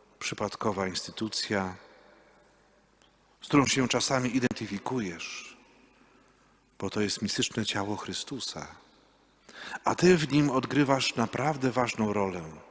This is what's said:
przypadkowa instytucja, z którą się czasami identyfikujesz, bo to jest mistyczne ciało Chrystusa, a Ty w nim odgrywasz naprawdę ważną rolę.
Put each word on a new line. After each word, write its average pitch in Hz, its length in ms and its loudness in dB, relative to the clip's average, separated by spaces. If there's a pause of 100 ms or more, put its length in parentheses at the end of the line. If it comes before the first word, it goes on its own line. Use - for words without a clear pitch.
(200)
przypadkowa 98 680 -2
instytucja, 95 880 -2 (1700)
z - 60 -10
którą 139 200 6
się 127 200 2
czasami 127 480 2
identyfikujesz, 107 1200 -4 (1200)
bo 98 100 -2
to 107 120 -2
jest 101 200 -2
mistyczne 107 440 -2
ciało 104 300 -2
Chrystusa, - 720 -8 (1160)
a - 120 0
Ty 180 220 8
w 143 140 0
nim 147 180 6
odgrywasz 131 680 2
naprawdę 131 560 0
ważną 110 420 0
rolę. 95 300 0 (280)